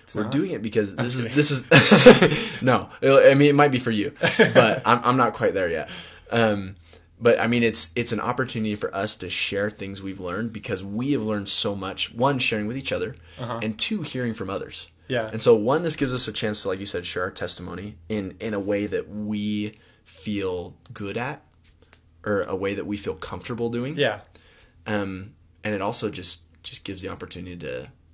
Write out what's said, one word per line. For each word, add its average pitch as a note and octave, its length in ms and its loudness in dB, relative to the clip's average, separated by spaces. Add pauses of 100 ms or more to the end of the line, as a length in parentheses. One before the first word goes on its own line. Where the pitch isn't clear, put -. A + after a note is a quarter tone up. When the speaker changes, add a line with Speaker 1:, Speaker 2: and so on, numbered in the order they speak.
Speaker 1:
It's - 120 -10
Speaker 2:
We're G#2+ 80 -4
Speaker 1:
not. A#2+ 80 -8
Speaker 2:
doing E3+ 200 -4
it A2 100 -8
because G#2+ 360 -2
Speaker 1:
I'm B2 80 -4
Speaker 2:
this B2 100 -2
is, B2 100 -2
Speaker 1:
kidding. A#2 100 -6
Speaker 2:
this D3+ 960 8
is, - 300 -6
<laughs> - 0 -
no, A#2+ 280 0 (120)
I C3+ 320 8
mean, C#3+ 160 6
it C#3+ 60 4
might D3 160 6
be B2 80 0
for A#2+ 120 -2
you, G2+ 260 -2
Speaker 1:
<laughs> - 200 -2
Speaker 2:
but A#2+ 480 6
I'm, A#2+ 180 4
I'm B2 140 2
not A#2+ 160 2
quite G#2 200 -2
there F#2 160 -2
yet. D#2+ 200 -6 (420)
Um, G#2 440 0 (440)
but A#2 200 4
I A2 80 0
mean, A#2+ 160 2
it's, - 320 4
it's A#2+ 180 0
an G#2 80 -4
opportunity A2+ 540 -4
for - 200 -6
us G2+ 220 0
to F2+ 120 -10
share G2 400 -2
things G2 320 -12
we've F#2+ 200 -10
learned G2+ 320 -6
because G2 300 -8
we A2+ 280 -6
have B2 100 -2
learned G#2 280 -4
so G2+ 260 0
much, F#2+ 380 -8
one, C3 260 0
sharing G#2+ 280 -2
with B2 100 -8
each - 140 -8
other, F#2+ 240 -4 (220)
Speaker 1:
Uh-huh. A#2 240 -8
Speaker 2:
and A2 160 -4
two, G#3 240 -2
hearing B2 320 -6
from F#2+ 160 -8
others. - 380 -8 (200)
Speaker 1:
Yeah. A2+ 240 -4
Speaker 2:
And A2 100 -4
so A#2+ 120 8
one, B2 300 2
this D#3+ 140 -2
gives B2+ 160 -2
us B2 160 -2
a - 20 -8
chance G#2 320 -2
to, G2 60 -4
like F#2+ 100 -4
you G2 60 -10
said, F2+ 200 -4
share F#2 180 -6
our G2 80 -6
testimony F2+ 640 -8 (100)
in, G2 320 -6
in A2+ 140 -8
a G2+ 60 -4
way G2+ 280 -4
that F2+ 220 -6
we G#2 640 -6 (320)
feel F#2+ 680 -8 (180)
good G2+ 240 -10
at, C3 260 -10 (800)
or G2+ 200 -2
a F#2+ 120 -6
way G2 180 -4
that F2+ 140 -8
we G#2 80 -6
feel F#2+ 200 -6
comfortable A2+ 540 -8
doing. B2 280 -6
Speaker 1:
Yeah. A2 240 0 (640)
Speaker 2:
Um, G2+ 460 -6 (300)
and G#2+ 120 -4
it F#2+ 60 -6
also G#2+ 280 -2
just, - 320 -8 (220)
just - 200 -12
gives F#2 180 -12
the F#2+ 80 -10
opportunity F2+ 480 -14
to, C2+ 320 -12 (240)